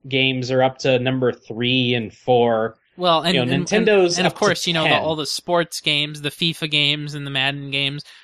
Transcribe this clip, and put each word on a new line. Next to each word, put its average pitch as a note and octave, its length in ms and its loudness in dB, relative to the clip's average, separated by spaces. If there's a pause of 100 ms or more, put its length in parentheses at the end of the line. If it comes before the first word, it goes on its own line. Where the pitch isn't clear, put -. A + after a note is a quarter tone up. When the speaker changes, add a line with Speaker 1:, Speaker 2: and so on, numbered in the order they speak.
Speaker 1:
games C3 440 0
are B2+ 100 2
up C3 180 0
to B2+ 200 2
number B2+ 320 0
three B2 600 -2
and A2 200 -4
four. A#2 600 0 (220)
Speaker 2:
Well, F3 240 2
and, E3+ 120 0
Speaker 1:
You B2 120 2
know, B2+ 60 -2
Speaker 2:
and, C#3 140 0
Speaker 1:
Nintendo's G3 520 2
Speaker 2:
and, F3+ 80 0
and - 20 2
of - 60 0
Speaker 1:
up - 60 -16
to - 0 -
Speaker 2:
course, F#3+ 280 0
you F3 60 -2
know, D#3+ 100 0
the, D#3 60 2
Speaker 1:
ten. B2 120 4
Speaker 2:
all D#3 140 -2
the D3+ 100 -6
sports - 560 -2
games, D3 400 -2
the C#3+ 80 -4
fifa E3 400 -4
games D3 460 0
and C#3+ 100 -8
the C#3 60 -8
Madden C#3 400 -4
games, C#3 320 -4 (200)